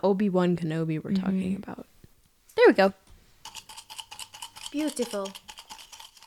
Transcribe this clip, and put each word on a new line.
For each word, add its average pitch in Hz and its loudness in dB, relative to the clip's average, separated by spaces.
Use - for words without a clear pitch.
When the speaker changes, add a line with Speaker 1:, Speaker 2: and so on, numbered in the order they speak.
Speaker 1:
Obi-Wan 185 2
Kenobi 160 -4
we're - -4
talking 190 0
Speaker 2:
Mm-hmm. 208 -12
Speaker 1:
about. - -14
There 480 8
we 302 10
go. 196 4
Speaker 2:
Beautiful. 240 -4